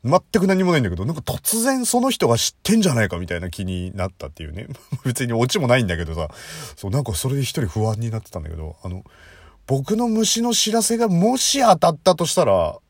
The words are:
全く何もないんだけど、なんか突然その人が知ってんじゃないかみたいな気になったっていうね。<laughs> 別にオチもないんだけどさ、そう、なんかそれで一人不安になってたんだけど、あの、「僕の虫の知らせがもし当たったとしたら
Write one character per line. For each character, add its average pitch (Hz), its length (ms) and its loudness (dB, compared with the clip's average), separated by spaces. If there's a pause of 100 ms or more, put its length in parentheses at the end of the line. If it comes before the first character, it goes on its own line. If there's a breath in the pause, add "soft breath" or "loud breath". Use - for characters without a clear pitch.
全 143 160 4 (120)
く 190 140 2
何 190 180 2
も 175 80 2
な 156 60 4
い - 20 4
ん 120 40 0
だ 98 40 0
け 87 80 -2
ど、 92 80 -4
な 147 80 -4
ん - 20 -4
か 151 60 -10
突 - 400 -4
然 254 240 0
そ 240 160 2
の 262 80 2
人 185 200 0
が 117 100 4
知 - 180 -2
っ - 60 -20
て 220 140 4
ん 226 40 6
じ 185 80 4
ゃ 139 60 2
な 110 100 2
い 90 60 -2
か 87 80 -6
み 90 80 -6
た 87 100 -6
い 85 60 -6
な 90 80 -6
気 92 160 -8
に 92 280 -6
な 95 140 -4
っ - 20 -6
た - 180 -14
っ - 20 -12
て - 120 -16
い 78 40 -10
う 76 60 -12
ね。 90 160 -12 (200)
<laughs> - 160 -8
別 127 220 -2
に 117 80 -2
オ 117 120 2
チ 156 120 -2
も 139 80 0
な 120 100 4
い 123 80 2
ん - 20 -2
だ 87 120 -2
け 85 80 -4
ど 80 80 -6
さ、 78 160 -6 (460 loud breath)
そ 101 120 -8
う、 - 40 -4
な 135 80 0
ん 139 40 -4
か 107 100 -4
そ - 140 -4
れ 135 60 -2
で 139 80 -2
一 123 60 -4 (120)
人 113 60 -2
不 107 200 -2
安 110 140 -2
に 117 100 -4
な 110 100 -6
っ - 20 -20
て - 80 -20
た 90 100 -10
ん - 20 -10
だ 78 60 -10
け 80 80 -10
ど、 78 260 -12
あ 95 60 -10
の、 92 160 -10 (600 loud breath)
「僕 139 320 -2
の 240 100 0
虫 220 320 0
の 233 140 0
知 214 180 0
ら 226 80 2
せ 226 160 0
が 226 120 2
も 196 280 4
し 277 240 0
当 214 160 8
た 170 140 4
っ 151 80 -6
た 180 160 4
と 165 100 -2
し - 100 -2
た 160 120 4
ら 90 320 2 (120)